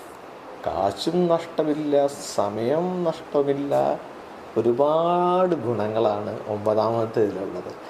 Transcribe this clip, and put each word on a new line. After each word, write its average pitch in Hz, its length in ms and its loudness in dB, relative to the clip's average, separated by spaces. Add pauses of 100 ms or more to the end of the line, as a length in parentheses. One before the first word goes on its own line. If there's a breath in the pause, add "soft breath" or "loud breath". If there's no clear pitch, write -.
(680 loud breath)
കാശും 101 520 0 (140)
നഷ്ടമില്ല, 151 600 0 (420)
സമയം 113 500 0 (220)
നഷ്ടമില്ല, 143 680 0 (840)
ഒരുപാട് 170 960 4 (100)
ഗുണങ്ങളാണ് 107 680 0 (200)
ഒമ്പതാമത്തെ 110 760 2
ഇതിലുള്ളത്. 92 440 -6 (180 loud breath)